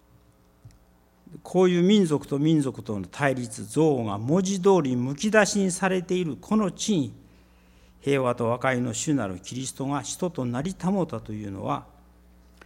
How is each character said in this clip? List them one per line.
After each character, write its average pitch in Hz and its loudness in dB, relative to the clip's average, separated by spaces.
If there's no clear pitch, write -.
こ 180 2
う 180 6
い 175 2
う - 4
民 196 6
族 151 -2
と 143 -4
民 156 4
族 123 -2
と 110 -6
の 92 -6
対 139 0
立、 117 -8
憎 139 2
悪 113 -4
が 101 -4
文 143 2
字 190 -2
通 190 6
り 127 0
む 127 -2
き 214 -2
出 208 6
し 208 -2
に 190 2
さ 185 -2
れ 185 0
て 180 -4
い 180 0
る 143 -4
こ - -2
の 214 0
地 - -2
に、 123 0
平 139 0
和 123 2
と 120 -2
和 120 0
解 127 0
の 123 -2
主 151 -2
な 123 0
る 92 -6
キ - -12
リ 127 -6
ス - -8
ト 135 -6
が 139 -4
使 - -10
徒 180 -4
と 139 -4
な 120 -2
り 185 -6
た 175 -4
も 190 0
う - -2
た 113 -8
と 110 -12
い 107 -8
う 101 -8
の 98 -8
は、 131 -4